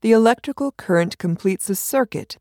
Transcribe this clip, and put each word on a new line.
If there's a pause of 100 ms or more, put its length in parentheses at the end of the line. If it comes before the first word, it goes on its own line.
the
electrical
current
completes
a
circuit